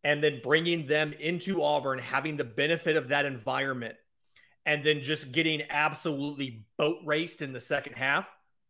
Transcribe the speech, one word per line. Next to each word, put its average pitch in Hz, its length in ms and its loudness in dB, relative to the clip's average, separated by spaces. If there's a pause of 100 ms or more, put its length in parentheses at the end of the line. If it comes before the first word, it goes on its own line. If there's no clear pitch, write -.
and 147 180 4
then 139 200 2
bringing 160 420 2
them 151 300 2
into 170 480 -2
Auburn, 147 360 2
having 139 380 -2
the 143 80 0
benefit 156 520 2
of 127 120 0
that 143 160 2
environment, 131 720 -4 (720)
and 147 180 0
then 151 160 4
just 143 320 -4
getting 156 380 2
absolutely 143 960 -2 (100)
boat 160 300 2
raced 160 340 -2
in 135 140 -8
the 120 60 -8
second 139 340 -2
half, 139 360 0 (400)